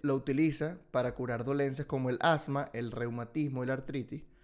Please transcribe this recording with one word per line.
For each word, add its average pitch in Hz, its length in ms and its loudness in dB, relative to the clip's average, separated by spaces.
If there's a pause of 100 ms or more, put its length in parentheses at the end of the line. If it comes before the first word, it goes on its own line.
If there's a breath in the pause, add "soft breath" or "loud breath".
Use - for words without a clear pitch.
lo 139 100 4
utiliza 147 640 2 (140)
para 123 240 2
curar 123 280 -2
dolencias 139 440 0
como 131 240 0
el 123 100 0
asma, 143 520 2
el 117 180 -4
reumatismo 120 720 -2
y 123 40 -2
la 135 60 0
artritis. 135 500 -6 (200 soft breath)